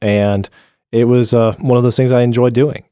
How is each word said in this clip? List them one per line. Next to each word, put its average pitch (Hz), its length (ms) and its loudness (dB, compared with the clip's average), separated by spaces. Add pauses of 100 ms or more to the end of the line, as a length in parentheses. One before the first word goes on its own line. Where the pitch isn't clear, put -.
and 101 460 -2 (420)
it 117 140 0
was, 120 280 0
uh, 113 280 2
one 127 180 0
of 123 60 0
those 120 120 0
things 127 140 0
I 123 120 2
enjoyed 123 300 0
doing. 135 400 -2